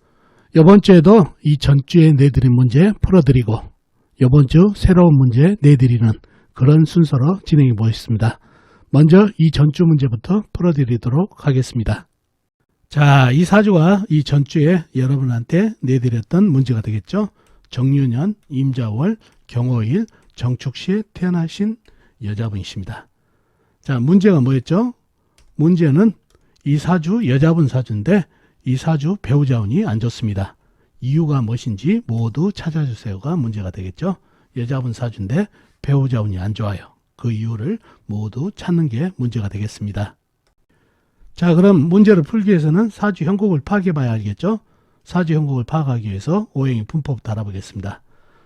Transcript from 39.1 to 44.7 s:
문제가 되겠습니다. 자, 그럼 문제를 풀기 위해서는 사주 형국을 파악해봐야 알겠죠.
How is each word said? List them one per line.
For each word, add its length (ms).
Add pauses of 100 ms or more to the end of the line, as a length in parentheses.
문제가 340
되겠습니다. 640 (1200)
자, 160
그럼 340
문제를 360
풀기 260
위해서는 400
사주 320
형국을 380
파악해봐야 500
알겠죠. 480 (460)